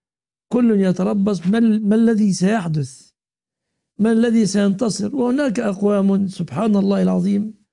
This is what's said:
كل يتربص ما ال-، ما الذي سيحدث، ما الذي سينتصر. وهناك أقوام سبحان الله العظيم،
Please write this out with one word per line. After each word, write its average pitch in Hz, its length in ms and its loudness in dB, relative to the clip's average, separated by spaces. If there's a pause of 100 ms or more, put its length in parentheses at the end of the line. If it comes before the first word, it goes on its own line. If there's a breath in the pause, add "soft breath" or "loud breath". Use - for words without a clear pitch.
(520)
كل 226 300 2
يتربص 190 640 -2
ما 214 100 2
ال-، 220 300 0
ما 214 80 4
الذي 220 380 2
سيحدث، 175 800 -4 (880)
ما 220 120 2
الذي 226 340 2
سينتصر. 202 680 -2
وهناك 247 440 -2
أقوام 202 680 0
سبحان 185 480 -4
الله 196 260 0
العظيم، 196 520 -2 (180)